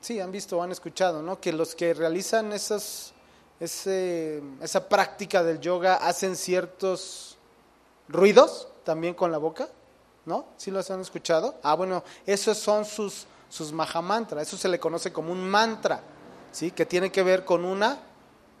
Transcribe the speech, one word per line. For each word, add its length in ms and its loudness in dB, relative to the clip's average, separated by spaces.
sí, 180 -6
han 140 -8
visto 240 -4
o 40 0
han 120 -4
escuchado, 480 -2
¿no? 180 -8
Que 140 -2
los 200 -2
que 200 2
realizan 580 0
esos, 600 -6
ese, 840 -4
esa 280 -2
práctica 520 4
del 200 2
yoga 340 4
hacen 400 0
ciertos 1000 -4
ruidos 580 6
también 300 -2
con 180 0
la 60 -2
boca, 320 -4
¿no? 220 -6
¿Sí 120 -12
los 220 -4
han 80 -6
escuchado? 640 -2
Ah, 120 4
bueno, 280 -2
esos 320 2
son 260 0
sus, 420 -8
sus 240 -12
Mahamantras, 720 -2
eso 120 -10
se 100 -2
le 140 0
conoce 320 -4
como 180 -6
un 180 -4
mantra, 540 0
¿sí? 200 -6
Que 140 0
tiene 240 0
que 140 2
ver 220 2
con 180 2
una 380 0